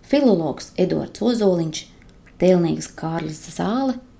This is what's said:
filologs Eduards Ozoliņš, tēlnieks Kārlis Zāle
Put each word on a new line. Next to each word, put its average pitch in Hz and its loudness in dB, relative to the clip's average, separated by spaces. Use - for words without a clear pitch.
filologs 202 2
Eduards 170 -2
Ozoliņš, 185 0
tēlnieks 170 2
Kārlis 160 -6
Zāle 247 -4